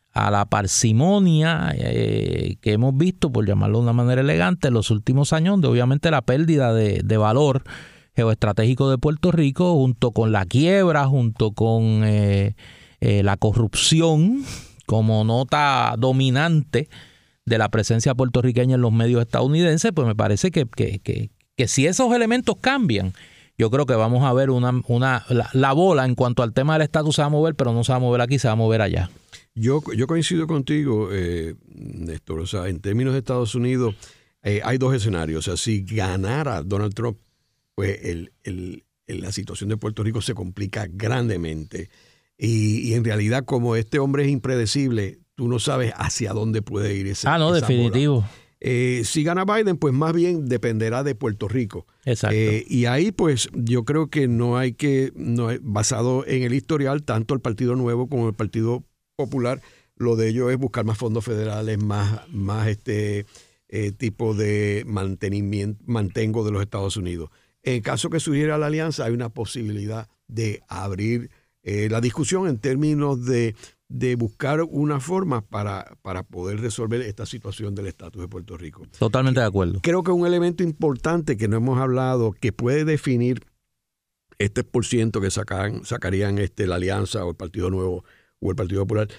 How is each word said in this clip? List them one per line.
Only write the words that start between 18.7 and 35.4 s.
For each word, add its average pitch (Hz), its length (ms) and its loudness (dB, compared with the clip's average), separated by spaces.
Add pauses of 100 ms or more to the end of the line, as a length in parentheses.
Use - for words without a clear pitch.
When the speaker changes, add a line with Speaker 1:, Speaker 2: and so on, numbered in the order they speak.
Speaker 1:
en 123 40 4
los 117 120 4
medios 117 280 4
estadounidenses, 156 720 2
pues 151 160 2
me 104 80 0
parece 104 340 2
que, 151 160 0
que, 107 320 -2
que, - 320 -4 (260)
que 127 120 2
si 135 180 2
esos 226 260 2
elementos 233 480 2
cambian, 127 520 2 (440)
yo 113 140 2
creo 135 160 2
que 127 80 2
vamos 117 300 4
a 131 80 2
ver 135 180 4
una, 123 380 2
una, 123 400 2
la, 117 240 0
la 135 200 4
bola 156 340 4
en 127 100 0
cuanto 123 260 2
al 117 100 0
tema 135 200 2
del 156 100 4
estatus 151 320 0
se 160 80 2
va 147 40 2
a 147 40 0
mover, 151 240 2
pero 123 180 0
no 117 120 2
se 127 80 0
va 127 40 2
a 127 40 0
mover 120 220 2
aquí, 127 160 0
se 120 100 2
va 110 40 2
a 110 40 2
mover 110 260 4
allá. 87 280 0 (440)
Speaker 2:
Yo, 131 280 0 (120)
yo 117 120 0
coincido 160 400 0
contigo, 139 680 0
eh, 87 440 -4 (120)
Néstor. 82 720 -10
O 87 60 -6
sea, 92 220 -4
en 87 120 -6
términos 120 320 0
de 135 60 0
Estados 123 360 -2
Unidos, 123 400 0 (480)
eh, 104 220 -2
hay 127 140 0
dos 131 160 2
escenarios. 85 460 -2